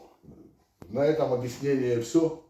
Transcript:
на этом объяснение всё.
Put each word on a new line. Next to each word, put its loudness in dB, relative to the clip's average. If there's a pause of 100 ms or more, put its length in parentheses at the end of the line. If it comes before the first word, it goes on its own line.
(920)
на 0
этом 2
объяснение 0
всё. 0